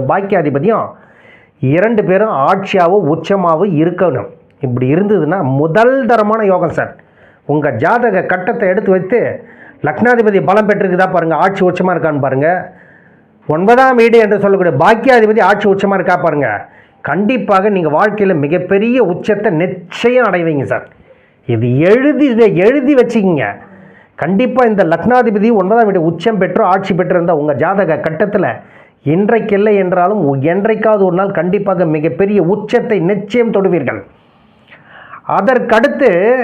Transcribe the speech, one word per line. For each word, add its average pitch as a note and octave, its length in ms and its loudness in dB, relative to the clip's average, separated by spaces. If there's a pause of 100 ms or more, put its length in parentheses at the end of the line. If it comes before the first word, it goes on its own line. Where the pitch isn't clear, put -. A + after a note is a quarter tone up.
(120)
பாக்கியாதிபதியும் E3+ 760 -2 (760)
இரண்டு G3 420 0
பேரும் F#3+ 280 0 (120)
ஆட்சியாவோ F#3+ 540 0 (140)
உச்சமாவோ E3+ 540 0 (140)
இருக்கணும். E3 500 -2 (320)
இப்படி B2 280 -2
இருந்ததுன்னா F3+ 480 0 (220)
முதல் G#3 340 2 (160)
தரமான A3 320 0 (100)
யோகம் E3+ 260 0
சார். A#2+ 160 -6 (540)
உங்க D3 220 0 (120)
ஜாதக G3+ 440 0
கட்டத்தை F#3+ 440 -2
எடுத்து F#3 240 0
வைத்து F#3 260 0 (680)
லக்னாதிபதி G#3+ 600 2
பலம் G3+ 220 2
பெற்றிருக்குதா F#3 400 0
பாருங்க, E3 280 0
ஆட்சி F#3+ 260 0
உச்சமா F3+ 300 0
இருக்கான்னு D3+ 320 -2
பாருங்க, C#3 240 0 (1000)
ஒன்பதாம் A#3+ 520 4
வீடு A3+ 220 6
என்று G#3 200 0
சொல்லக்கூடிய F3+ 380 2
பாக்கியாதிபதி A3 680 2
ஆட்சி G#3 200 0
உச்சமா G3 300 0
இருக்கா F3+ 180 0
பாருங்க, D3 320 0 (540)
கண்டிப்பாக G3+ 720 0
நீங்க D#3+ 220 0
வாழ்க்கையில G3+ 380 0 (100)
மிகப்பெரிய G3 600 0
உச்சத்தை G3+ 460 -2 (100)
நிச்சயம் A#3+ 680 -2
அடைவீங்க E3 420 -2
சார். A2+ 160 -6 (600)
இது A#2+ 220 0 (220)
எழுதி, C4 440 2
இதை A3+ 140 4 (160)
எழுதி C4+ 360 2
வச்சுக்கிங்க. F#3+ 440 0 (720)
கண்டிப்பா A3 460 0
இந்த G3+ 200 2
லக்னாதிபதி G#3+ 600 2 (120)
ஒன்பதாம் G#3+ 280 2
வீடு F3+ 200 0
உச்சம் G#3 320 -2
பெற்றோ F#3+ 320 0
ஆட்சி F#3+ 220 -2
பெற்றிருந்தா F3 460 0
உங்க D3 220 -2
ஜாதக E3 420 0
கட்டத்துல F3+ 420 -2 (600)
இன்றைக்கு G3+ 500 0
இல்லை G#3 200 2
என்றாலும் F#3 460 0 (300)
என்றைக்காவது G#3+ 540 0
ஒரு F3 120 0
நாள் G3 200 -2
கண்டிப்பாக F#3 480 -2 (100)
மிகப்பெரிய E3+ 440 0 (140)
உச்சத்தை G#3+ 480 -2
நிச்சயம் G#3 540 -2
தொடுவீர்கள். E3 440 -2 (1400)
அதற்கடுத்து A3+ 720 0 (320)